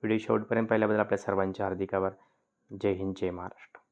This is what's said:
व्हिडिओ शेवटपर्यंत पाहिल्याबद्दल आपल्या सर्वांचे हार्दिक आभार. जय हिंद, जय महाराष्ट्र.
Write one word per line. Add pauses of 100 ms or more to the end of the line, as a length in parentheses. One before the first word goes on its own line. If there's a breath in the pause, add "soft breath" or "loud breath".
व्हिडिओ
शेवटपर्यंत
पाहिल्याबद्दल
आपल्या
सर्वांचे
हार्दिक
आभार. (600 soft breath)
जय
हिंद,
जय
महाराष्ट्र. (120)